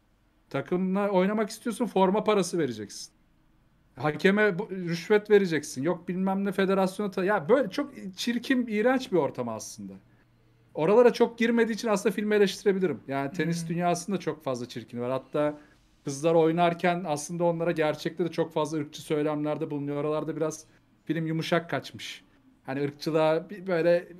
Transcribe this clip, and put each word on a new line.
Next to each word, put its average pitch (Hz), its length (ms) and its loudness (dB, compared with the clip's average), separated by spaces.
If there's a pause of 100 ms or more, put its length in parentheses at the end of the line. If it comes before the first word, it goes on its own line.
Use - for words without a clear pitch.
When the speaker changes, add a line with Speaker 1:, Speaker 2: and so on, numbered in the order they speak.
(500)
Speaker 1:
Takımla 185 580 -2
oynamak 208 420 2
istiyorsun, 233 360 -4
forma 190 380 2
parası 196 340 2
vereceksin. 110 540 -4 (840)
Hakeme 175 640 2
bu, 214 120 -8
rüşvet 190 600 0
vereceksin. 165 520 2
Yok 170 260 -2
bilmem 190 360 -2
ne 202 80 -2
federasyona 196 580 0
ta-, 196 140 -4
ya 185 240 0
böyle 240 220 4
çok 294 220 -6 (240)
çirkin, 240 500 -2
iğrenç 233 460 0
bir 185 40 2
ortam 131 320 0
aslında. 104 440 -10 (800)
Oralara 214 380 6
çok 233 260 0
girmediği 233 360 2
için 226 140 -6
aslında 202 260 0
filmi 214 200 0
eleştirebilirim. 190 760 2
Yani 139 240 -4
tenis 170 300 -2
Speaker 2:
Hmm. 165 60 -8
Speaker 1:
dünyasında 175 500 0
çok - 260 -6
fazla 123 240 -4
çirkin 120 320 -10
var. 120 100 -4
Hatta 147 480 -2 (460)
kızlar 147 300 0
oynarken 170 720 4
aslında 170 380 -4
onlara 170 280 0
gerçekte 156 520 -2
de 165 60 -4
çok 160 220 -4
fazla 156 260 -2
ırkçı 147 240 -8
söylemlerde 151 680 -2
bulunuyor. 143 340 -4
Oralarda 151 320 -4
biraz 156 280 -4 (400)
film 165 220 -2
yumuşak 165 440 0
kaçmış. - 540 -8 (400)
Hani 135 180 -4
ırkçılığa 156 680 0
bir 190 160 -14
böyle 175 420 2 (120)